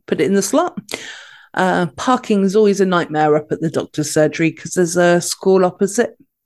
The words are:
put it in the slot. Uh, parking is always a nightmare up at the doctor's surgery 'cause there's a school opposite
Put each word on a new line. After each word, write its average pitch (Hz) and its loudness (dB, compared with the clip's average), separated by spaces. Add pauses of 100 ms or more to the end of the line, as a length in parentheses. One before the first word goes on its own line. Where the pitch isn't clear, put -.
put - -4
it - 2
in 190 0
the 196 2
slot. 349 -2 (760)
Uh, 180 0 (100)
parking 240 0
is 196 0
always 202 4
a 190 2
nightmare 156 2
up 151 -4
at - -4
the 160 -2
doctor's - -6
surgery 156 0
'cause - -16
there's 175 0
a 175 4
school 190 0
opposite 196 -2 (300)